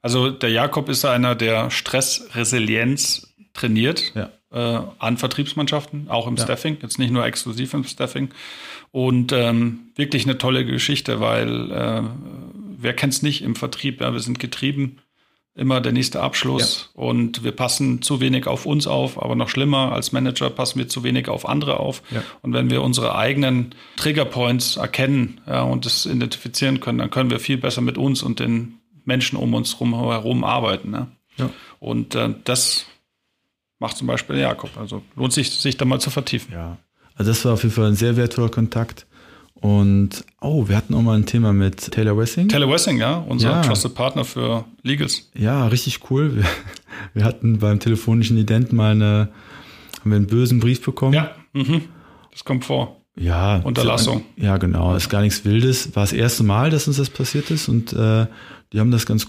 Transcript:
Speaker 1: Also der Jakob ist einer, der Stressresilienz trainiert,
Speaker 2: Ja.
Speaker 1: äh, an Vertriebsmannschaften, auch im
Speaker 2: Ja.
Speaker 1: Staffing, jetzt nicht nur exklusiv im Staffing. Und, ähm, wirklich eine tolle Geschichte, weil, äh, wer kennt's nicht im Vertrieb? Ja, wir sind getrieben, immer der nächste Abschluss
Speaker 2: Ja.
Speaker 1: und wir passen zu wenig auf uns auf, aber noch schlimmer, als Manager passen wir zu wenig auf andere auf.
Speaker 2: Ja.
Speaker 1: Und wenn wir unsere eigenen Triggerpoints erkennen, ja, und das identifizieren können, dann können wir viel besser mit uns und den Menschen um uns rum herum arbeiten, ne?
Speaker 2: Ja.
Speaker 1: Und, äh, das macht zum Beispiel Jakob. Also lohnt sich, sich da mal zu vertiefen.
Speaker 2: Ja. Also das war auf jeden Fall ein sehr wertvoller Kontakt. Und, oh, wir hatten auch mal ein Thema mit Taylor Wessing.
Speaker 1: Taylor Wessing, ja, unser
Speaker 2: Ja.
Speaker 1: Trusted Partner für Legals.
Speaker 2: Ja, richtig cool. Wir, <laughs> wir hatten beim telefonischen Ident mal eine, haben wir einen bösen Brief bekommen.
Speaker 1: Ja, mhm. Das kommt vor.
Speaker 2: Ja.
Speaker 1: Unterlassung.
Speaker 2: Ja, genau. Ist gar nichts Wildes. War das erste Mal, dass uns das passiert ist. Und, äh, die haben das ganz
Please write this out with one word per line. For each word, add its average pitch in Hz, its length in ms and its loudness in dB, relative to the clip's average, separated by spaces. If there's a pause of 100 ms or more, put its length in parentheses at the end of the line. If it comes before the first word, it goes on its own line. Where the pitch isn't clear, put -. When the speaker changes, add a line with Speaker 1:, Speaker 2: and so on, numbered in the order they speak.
Speaker 1:
Also 127 300 0
der 123 180 -2
Jakob 139 400 0
ist 143 160 -2
einer, 123 300 2
der 113 340 0
Stressresilienz 120 1600 -2 (260)
trainiert, 113 640 0
Speaker 2:
Ja. 101 140 -6 (220)
Speaker 1:
äh, 117 300 -2 (180)
an 117 180 -2
Vertriebsmannschaften, 147 920 -4
auch 117 180 -2
im 120 100 -4
Speaker 2:
Ja. 117 60 -2
Speaker 1:
Staffing, 147 380 -4
jetzt - 180 -10
nicht 123 120 0
nur 123 140 0
exklusiv 120 480 -6
im 139 100 -2
Staffing. 131 460 -6 (600)
Und, 127 400 2
ähm, 117 640 0
wirklich 147 300 0
eine 135 120 0
tolle 127 280 0
Geschichte, 123 540 -2
weil, 117 520 0
äh, 113 300 -2 (760)
wer 123 160 -2
kennt's 135 280 -2
nicht 147 220 -2
im 113 120 -2
Vertrieb? 127 460 -8
Ja, 127 120 -2
wir 117 60 -4
sind 120 200 -6
getrieben, 135 580 -4 (560)
immer 131 280 0
der 120 100 0
nächste 127 300 0
Abschluss - 720 -2
Speaker 2:
Ja. - 80 -10
Speaker 1:
und 120 400 -2
wir 117 80 -2
passen 123 500 -2
zu 139 200 -2
wenig 131 260 0
auf 127 180 -2
uns 147 220 0
auf, 131 340 -2
aber 123 140 -2
noch 120 140 -2
schlimmer, 135 420 0
als 110 220 -4
Manager 127 360 0
passen 131 300 -4
wir 123 80 -4
zu 123 160 -8
wenig 127 240 0
auf - 200 -4
andere 143 320 -2
auf. - 220 -4 (100)
Speaker 2:
Ja. 113 120 -6 (180)
Speaker 1:
Und 123 120 -4
wenn 123 160 2
wir 127 120 2
unsere 120 340 0
eigenen 127 600 0 (220)
Triggerpoints 127 800 0
erkennen, 135 720 0
ja, 127 160 -2
und 127 220 -2
das - 200 -2
identifizieren 131 760 -2
können, 120 200 -2
dann 117 120 -4
können 131 180 0
wir 120 100 0
viel 135 180 -2
besser 127 240 -2
mit 123 160 -2
uns 131 260 0
und - 160 -4
den 117 360 -2 (280)
Menschen 127 340 0
um 120 160 0
uns 117 260 -2
rum 120 160 0
herum 120 500 -2
arbeiten, 110 460 -2
ne? 120 160 -6 (300)
Speaker 2:
Ja. 127 120 -4 (300)
Speaker 1:
Und, 117 360 -4
äh, 113 180 0 (120)
das - 400 0 (960)
macht 113 180 -6
zum 131 100 -6
Beispiel 123 300 -2
Jakob. 131 400 -2
Also 101 240 -10 (140)
lohnt 127 180 0
sich, - 160 0
sich - 260 -2
da 139 100 -2
mal 131 140 2
zu 135 120 -2
vertiefen. - 420 -6
Speaker 2:
Ja. 85 240 -10 (380)
Also 104 160 2
das 110 120 0
war 120 100 4
auf 107 100 2
jeden 110 100 2
Fall 110 140 4
ein 104 80 6
sehr 117 200 2
wertvoller 120 340 2
Kontakt. - 580 -2 (480)
Und, 101 680 4 (160)
oh, 139 280 0
wir 98 100 2
hatten - 160 -2
auch 113 80 4
mal 113 160 4
ein 107 80 4
Thema 113 280 2
mit 98 380 2
Taylor 107 260 2
Wessing. 117 320 2
Speaker 1:
Taylor 143 200 4
Wessing, 143 280 2
ja, 123 200 0
unser 123 320 0
Speaker 2:
Ja. 165 120 4
Speaker 1:
Trusted 120 340 2
Partner 127 300 -2
für 117 400 -2 (180)
Legals. 139 520 -2
Speaker 2:
Ja, 123 320 2
richtig 123 440 0
cool. 139 240 2
Wir, 104 100 4 (340)
<laughs> - 360 -16
wir 107 80 4
hatten 113 360 2
beim 104 200 4
telefonischen 113 580 2
Ident 110 360 2
mal 107 180 4
eine, 104 380 4 (720)
haben 107 100 2
wir 104 60 6
einen 101 100 4
bösen 117 320 4
Brief 120 240 2
bekommen. 135 300 2
Speaker 1:
Ja, 151 180 2 (220)
mhm. 156 320 0 (460)
Das - 120 -20
kommt 127 220 -2
vor. 127 320 -2 (180)
Speaker 2:
Ja. 90 420 2
Speaker 1:
Unterlassung. 117 680 0 (100)
Speaker 2:
Ja, 98 220 2
genau. 90 380 2
Ist - 140 -2
gar 101 120 2
nichts 104 240 2
Wildes. 120 500 2
War 101 80 2
das 98 100 0
erste 117 300 2
Mal, 110 260 4
dass 156 180 0
uns 139 100 0
das 139 120 0
passiert - 420 -4
ist. 156 160 -2
Und, 117 260 0
äh, 110 340 4 (460)
die 104 60 0
haben 113 120 4
das 117 140 2
ganz 107 220 0